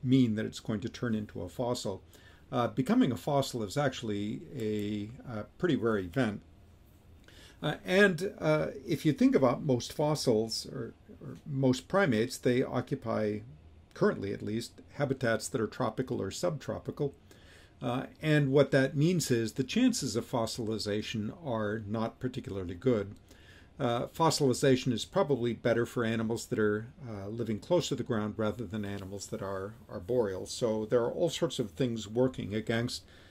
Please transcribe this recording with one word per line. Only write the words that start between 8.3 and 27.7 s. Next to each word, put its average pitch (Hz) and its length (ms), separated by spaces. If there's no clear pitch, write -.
uh, 151 280
if 156 200
you 151 60
think 254 220
about 131 280
most 127 300
fossils, 127 760
or, 120 280
or 131 160
most 135 400
primates, 127 500
they 127 260
occupy, 110 760
currently 107 380
at 113 100
least, 110 300
habitats 123 540
that 123 120
are 107 80
tropical 123 520
or 98 100
subtropical. 139 840
Uh, 127 260
and 151 300
what 139 220
that 139 240
means 160 340
is 113 220
the 131 120
chances 214 520
of 113 120
fossilization 107 1040
are 110 400
not 113 320
particularly 98 560
good. 104 400
Uh, 123 300
fossilization 135 840
is 107 120
probably 135 480
better 117 340
for 120 180
animals 113 420
that 110 120
are, 107 280
uh, 101 200
living 113 300
close 175 300